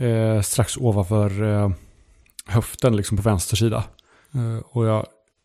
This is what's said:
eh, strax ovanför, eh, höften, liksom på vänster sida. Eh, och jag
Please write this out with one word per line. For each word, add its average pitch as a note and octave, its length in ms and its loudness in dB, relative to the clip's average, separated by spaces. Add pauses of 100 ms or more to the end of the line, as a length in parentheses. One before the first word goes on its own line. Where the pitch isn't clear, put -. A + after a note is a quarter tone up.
eh, A2 400 2
strax - 360 -2
ovanför, G#2 680 0
eh, G#2 280 2 (760)
höften, A2+ 500 0
liksom G2+ 200 -2
på G2+ 60 -2
vänster G2+ 340 0
sida. A2 280 0 (500)
Eh, A2+ 240 -4
och A#2 280 -2
jag A2 200 0 (380)